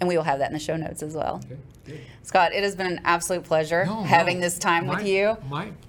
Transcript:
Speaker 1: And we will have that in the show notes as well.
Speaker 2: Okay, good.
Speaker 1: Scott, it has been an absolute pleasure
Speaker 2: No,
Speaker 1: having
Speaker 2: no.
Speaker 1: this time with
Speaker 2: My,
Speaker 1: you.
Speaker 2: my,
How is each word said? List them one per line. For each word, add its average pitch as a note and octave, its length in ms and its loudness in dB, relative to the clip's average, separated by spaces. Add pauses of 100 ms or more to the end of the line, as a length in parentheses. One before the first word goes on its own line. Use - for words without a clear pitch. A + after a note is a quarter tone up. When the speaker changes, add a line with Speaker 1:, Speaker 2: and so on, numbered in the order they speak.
Speaker 1:
And F3+ 80 2
we F3 80 2
will D#3 80 2
have C#3 140 0
that C3+ 100 0
in - 40 -8
the D3+ 60 -4
show D#3+ 160 -4
notes D#3+ 260 -6
as D3+ 140 -8
well. - 300 -4
Speaker 2:
Okay, B2+ 100 -14 (300)
good. - 160 -14 (220)
Speaker 1:
Scott, F3+ 300 4
it G3 100 0
has G3 120 0
been F#3 120 -2
an E3+ 180 -4
absolute E3+ 400 0
pleasure E3 400 2
Speaker 2:
No, G#3+ 180 -2
Speaker 1:
having F3 360 4
Speaker 2:
no. F3+ 40 -2
Speaker 1:
this F3 160 0
time E3+ 280 2
with D#3+ 120 -2
Speaker 2:
My, G#3 60 -4
Speaker 1:
you. G3+ 320 2 (120)
Speaker 2:
my, F3 220 -6 (180)